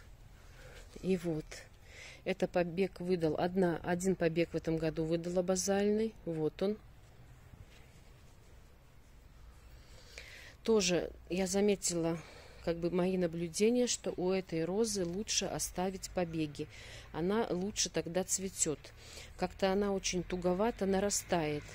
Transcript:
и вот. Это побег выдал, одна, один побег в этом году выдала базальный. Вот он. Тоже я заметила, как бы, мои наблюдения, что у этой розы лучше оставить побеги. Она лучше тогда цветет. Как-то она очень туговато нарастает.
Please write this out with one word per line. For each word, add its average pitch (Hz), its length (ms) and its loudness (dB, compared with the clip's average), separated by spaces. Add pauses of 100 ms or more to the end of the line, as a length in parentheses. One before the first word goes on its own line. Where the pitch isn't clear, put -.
(1040)
и 185 160 2
вот. 165 260 -2 (800)
Это 185 240 0
побег 175 520 0
выдал, 175 360 2
одна, 180 480 4
один 180 320 2
побег 165 360 2
в - 40 -2
этом 160 220 0
году 160 260 0
выдала 170 380 2
базальный. 202 720 2 (100)
Вот 156 380 0
он. 208 140 2 (3750)
Тоже 180 480 4 (180)
я 185 180 0
заметила, 175 720 2 (460)
как 170 140 0
бы, 170 120 0
мои 185 280 2
наблюдения, 180 680 2
что - 300 -2
у 180 140 0
этой 180 340 0
розы 202 400 0
лучше 190 400 0
оставить 185 680 -2
побеги. 160 560 -2 (460)
Она 190 380 2
лучше 185 400 0
тогда 165 340 0
цветет. 185 540 -2 (580)
Как-то 190 340 0
она 202 220 2
очень 185 300 0
туговато 180 640 0
нарастает. 185 800 2 (100)